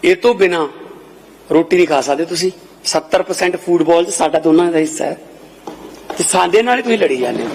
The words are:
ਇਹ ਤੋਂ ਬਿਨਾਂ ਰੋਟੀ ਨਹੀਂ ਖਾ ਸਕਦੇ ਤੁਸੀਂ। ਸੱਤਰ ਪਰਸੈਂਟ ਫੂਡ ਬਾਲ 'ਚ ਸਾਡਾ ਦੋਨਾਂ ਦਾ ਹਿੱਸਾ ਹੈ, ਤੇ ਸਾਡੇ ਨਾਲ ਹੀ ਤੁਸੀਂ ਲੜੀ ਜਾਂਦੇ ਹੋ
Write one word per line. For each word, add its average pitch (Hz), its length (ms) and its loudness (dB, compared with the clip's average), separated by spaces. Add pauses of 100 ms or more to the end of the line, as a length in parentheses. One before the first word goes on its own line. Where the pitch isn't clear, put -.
ਇਹ 175 120 4
ਤੋਂ 240 180 2
ਬਿਨਾਂ 175 340 0 (840)
ਰੋਟੀ 165 240 2
ਨਹੀਂ 175 100 4
ਖਾ 147 140 0
ਸਕਦੇ 143 240 -2
ਤੁਸੀਂ। 175 260 -4 (340)
ਸੱਤਰ 180 380 -2
ਪਰਸੈਂਟ 180 340 -4
ਫੂਡ 170 260 0
ਬਾਲ 170 220 4
'ਚ - 40 -10
ਸਾਡਾ 156 300 0
ਦੋਨਾਂ 165 320 2
ਦਾ 160 80 0
ਹਿੱਸਾ 156 260 -4
ਹੈ, - 160 -8 (960)
ਤੇ - 60 -4
ਸਾਡੇ 180 380 2
ਨਾਲ 247 160 0
ਹੀ 262 60 -4
ਤੁਸੀਂ 233 140 0
ਲੜੀ 147 200 0
ਜਾਂਦੇ 120 260 -4
ਹੋ 113 120 -6